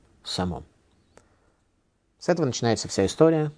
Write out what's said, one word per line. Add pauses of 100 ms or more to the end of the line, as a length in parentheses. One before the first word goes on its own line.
(240)
самом". (1500)
С
этого
начинается
вся
история